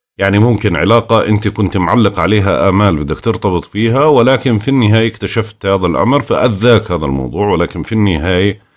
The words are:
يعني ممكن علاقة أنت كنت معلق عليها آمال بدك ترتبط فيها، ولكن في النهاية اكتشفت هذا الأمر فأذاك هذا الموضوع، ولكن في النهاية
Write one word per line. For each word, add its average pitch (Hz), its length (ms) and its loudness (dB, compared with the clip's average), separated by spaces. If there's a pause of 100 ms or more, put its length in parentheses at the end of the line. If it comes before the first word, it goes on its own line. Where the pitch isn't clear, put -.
(180)
يعني 98 220 2
ممكن 110 360 2
علاقة 107 500 2
أنت 104 220 0
كنت 101 300 -2
معلق 95 420 0
عليها 95 500 2
آمال 95 280 2
بدك 73 220 -6
ترتبط 101 460 -2
فيها، 117 400 -2
ولكن 127 540 2
في - 80 -10
النهاية 113 400 2
اكتشفت 104 580 -6
هذا 98 220 0
الأمر 98 340 0
فأذاك 113 720 0
هذا 78 140 -4
الموضوع، 67 420 -4
ولكن 85 360 -2
في - 80 -12
النهاية 95 680 0 (140)